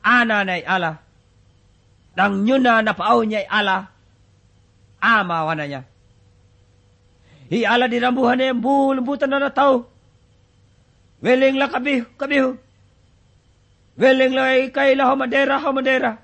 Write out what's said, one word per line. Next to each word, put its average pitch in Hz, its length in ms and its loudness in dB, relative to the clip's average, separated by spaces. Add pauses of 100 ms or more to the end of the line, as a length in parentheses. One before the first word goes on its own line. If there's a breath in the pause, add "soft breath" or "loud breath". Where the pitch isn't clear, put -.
Ana 220 400 2
nay 180 180 -6
ala. 170 380 -4 (1160)
Dang 196 280 0
nyuna 247 380 2
na 214 100 -2
paaw 220 320 0
nyay 214 240 -4
ala. 196 400 -2 (1120)
Ama 185 440 0
wananya. 143 400 -6 (1700 soft breath)
Hi 233 140 -2
ala 240 240 2
di 240 100 -2
rambuhan 247 420 0
e 262 120 0
mbu 269 420 0
lembutan 277 360 -4
na 277 80 -2
na 277 120 -2
tau. 269 360 2 (1400)
Weleng 262 340 2
la 277 160 0
kabihu, 262 340 -2 (140)
kabihu. 269 380 -2 (1400)
Weleng 262 400 4
la 262 240 2
ikay 269 320 0
la 269 160 2
homandera, 277 560 0
homandera. 262 480 -2 (120)